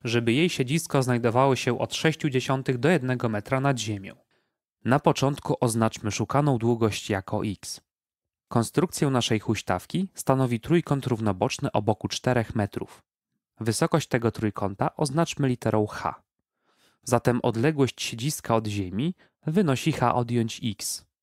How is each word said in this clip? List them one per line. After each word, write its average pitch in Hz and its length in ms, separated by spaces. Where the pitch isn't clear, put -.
żeby 117 300
jej 165 160
siedzisko 139 540
znajdowało 120 520
się 120 240
od - 160
sześciu 156 340
dziesiątych 135 480
do 127 120
jednego 127 400
metra 107 300
nad 135 200
ziemią? 104 360
Na 127 140
początku 143 600
oznaczmy 113 520
szukaną 135 460
długość 113 520
jako 101 360
x. - 360
Konstrukcję 117 600
naszej 120 300
huśtawki 113 760
stanowi 131 460
trójkąt 147 480
równoboczny 110 640
o 107 100
boku 107 260
czterech - 480
metrów. - 480
Wysokość 139 480
tego 113 240
trójkąta 104 640
oznaczmy 151 520
literą 110 400
h. - 360
Zatem 123 400
odległość 123 580
siedziska 120 540
od 110 120
ziemi 101 480
wynosi 160 460
h - 240
odjąć 120 480
x. - 420